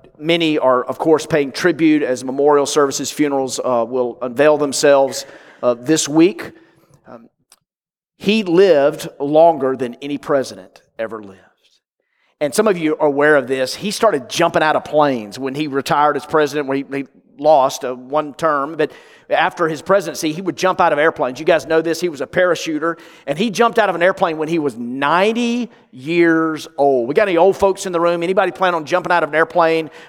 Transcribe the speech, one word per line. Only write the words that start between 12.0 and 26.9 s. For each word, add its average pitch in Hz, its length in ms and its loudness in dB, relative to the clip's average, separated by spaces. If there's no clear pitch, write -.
And 143 140 -2
some 214 140 2
of 185 100 0
you 156 180 -2
are 151 120 2
aware 147 280 4
of 127 100 0
this. 131 280 -4
He 202 160 -8
started 185 400 0
jumping 170 320 0
out 151 140 2
of 123 80 -6
planes 131 540 0
when 131 160 -6
he 151 120 -4
retired 147 500 0
as 131 80 -8
president, 147 440 -2
when 139 100 -2
he, 139 60 -6
he 139 100 -8
lost, 143 480 2
uh, 127 100 -6
one 135 380 -6
term. 151 440 -2
But 151 160 -2
after 160 380 2
his 156 120 -6
presidency, 165 520 0
he 170 100 -10
would 180 140 -6
jump 185 240 0
out 170 120 4
of 143 60 0
airplanes. 143 420 0
You 160 60 -12
guys 156 200 2
know 160 140 2
this. 165 180 -2
He 175 120 -4
was 139 100 -8
a 131 60 -6
parachuter, 165 760 -2
and 147 120 -4
he 226 120 -2
jumped 226 280 -4
out 208 100 2
of 185 60 -2
an 170 80 -4
airplane 185 340 0
when 156 120 -4
he 165 100 -2
was 139 180 -4
ninety 190 960 -2
years 160 840 0
old. 135 320 2